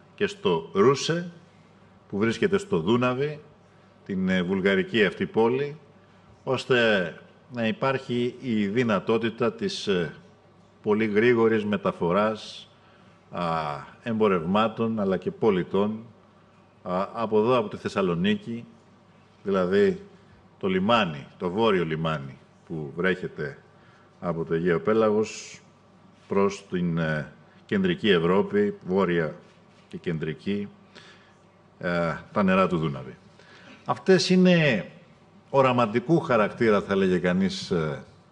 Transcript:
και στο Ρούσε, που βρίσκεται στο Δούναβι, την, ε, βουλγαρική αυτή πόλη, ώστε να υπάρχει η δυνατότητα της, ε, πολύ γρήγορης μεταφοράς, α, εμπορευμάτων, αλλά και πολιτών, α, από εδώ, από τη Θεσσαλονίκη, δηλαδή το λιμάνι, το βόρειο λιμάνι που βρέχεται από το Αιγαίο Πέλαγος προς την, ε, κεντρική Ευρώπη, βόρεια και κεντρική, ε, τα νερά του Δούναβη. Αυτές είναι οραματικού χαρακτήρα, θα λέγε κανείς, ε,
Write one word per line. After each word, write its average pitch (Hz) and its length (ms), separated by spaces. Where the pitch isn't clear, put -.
και 101 120
στο 85 460
Ρούσε, 143 580
που 101 80
βρίσκεται 104 400
στο 95 220
Δούναβι, 127 600
την, 92 240
ε, 92 120
βουλγαρική 95 640
αυτή 92 200
πόλη, 131 520
ώστε 113 680
να 117 140
υπάρχει 120 720
η 110 260
δυνατότητα 113 840
της, - 340
ε, 87 260
πολύ 107 240
γρήγορης 110 600
μεταφοράς, 101 1040
α, 87 120
εμπορευμάτων, 107 960
αλλά 95 180
και 92 140
πολιτών, 104 760
α, 92 300
από 110 260
εδώ, 123 180
από 104 120
τη 101 80
Θεσσαλονίκη, 104 880
δηλαδή 95 600
το 101 80
λιμάνι, 92 600
το 90 120
βόρειο 98 360
λιμάνι 78 520
που 76 280
βρέχεται 85 640
από 85 240
το 80 100
Αιγαίο 82 260
Πέλαγος 107 840
προς 98 420
την, 87 280
ε, 78 360
κεντρική 95 440
Ευρώπη, 98 760
βόρεια 87 500
και - 100
κεντρική, 87 680
ε, 85 340
τα 104 100
νερά 95 240
του 87 100
Δούναβη. 69 400
Αυτές - 440
είναι 170 600
οραματικού 127 720
χαρακτήρα, 107 600
θα 101 140
λέγε 92 220
κανείς, 90 540
ε, 78 320